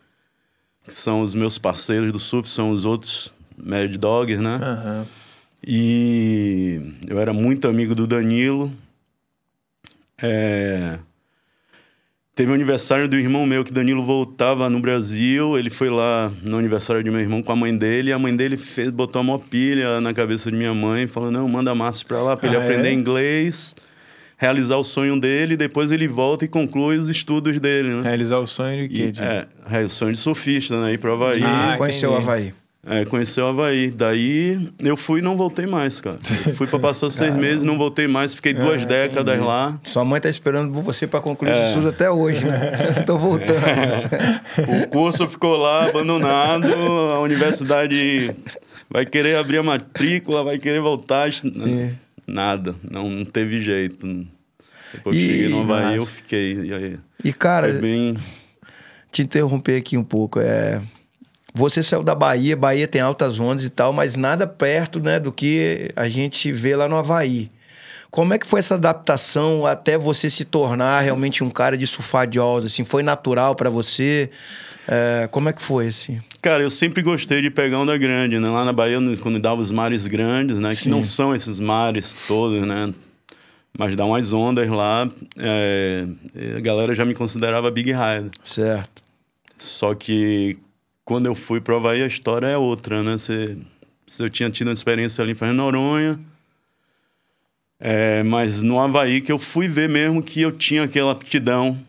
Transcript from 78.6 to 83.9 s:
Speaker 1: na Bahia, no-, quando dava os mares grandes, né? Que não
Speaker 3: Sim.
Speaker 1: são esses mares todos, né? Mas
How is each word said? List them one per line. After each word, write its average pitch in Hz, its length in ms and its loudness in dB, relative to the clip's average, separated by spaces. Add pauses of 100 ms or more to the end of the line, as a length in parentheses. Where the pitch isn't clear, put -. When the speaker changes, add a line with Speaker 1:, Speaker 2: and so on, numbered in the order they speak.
Speaker 1:
na 123 80 2
Bahia, 117 260 2
no-, 127 180 0
quando 110 220 -2
dava 113 220 0
os 101 100 -2
mares 113 360 0
grandes, 117 500 0
né? 107 180 0
Que - 140 -2
não 110 140 2
Speaker 3:
Sim. 107 60 -4
Speaker 1:
são 135 260 0
esses 110 240 -6
mares 107 540 0 (140)
todos, 107 380 2
né? 101 280 -4 (840)
Mas 101 180 -2